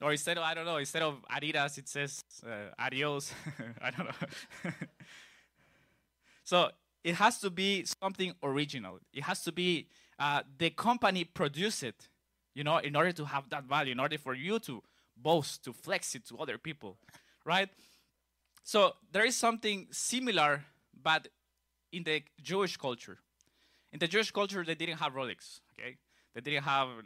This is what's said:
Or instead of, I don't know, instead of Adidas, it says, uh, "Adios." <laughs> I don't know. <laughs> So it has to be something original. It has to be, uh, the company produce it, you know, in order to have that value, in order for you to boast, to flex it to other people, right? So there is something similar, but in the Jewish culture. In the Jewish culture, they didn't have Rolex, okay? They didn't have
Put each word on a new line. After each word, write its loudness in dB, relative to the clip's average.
Or 2
instead 0
of, -2
I 2
don't -6
know, 0
instead -2
of -2
Adidas, 0
it -14
says, -4
uh, -10
"Adios." -2
<laughs> -12
I -2
don't -6
know. -10
<laughs> -14
So 6
it 2
has 4
to -2
be 0
something -4
original. -2
It -8
has -4
to -4
be, 0
uh, 2
the 4
company 2
produce -2
it, -8
you -6
know, 4
in 0
order 6
to -6
have -4
that -6
value, 2
in -2
order 0
for -4
you -2
to -8
boast, 2
to -10
flex -4
it -14
to -16
other -4
people, -12
right? 2
So 8
there 4
is 4
something 2
similar, 2
but 2
in -6
the 2
Jewish 0
culture. -6
In -12
the 0
Jewish 2
culture, -2
they -2
didn't -4
have -2
Rolex, -8
okay? -12
They -10
didn't -2
have 2